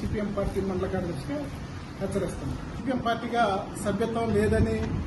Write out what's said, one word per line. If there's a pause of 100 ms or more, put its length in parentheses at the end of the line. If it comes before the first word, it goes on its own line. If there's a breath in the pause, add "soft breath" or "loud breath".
సిపిఎం
పార్టీ
మండల
కార్యదర్శిగా (640)
హెచ్చరిస్తున్నాం. (200)
సిపిఎం
పార్టీగా (180)
సభ్యత్వం
లేదని, (260)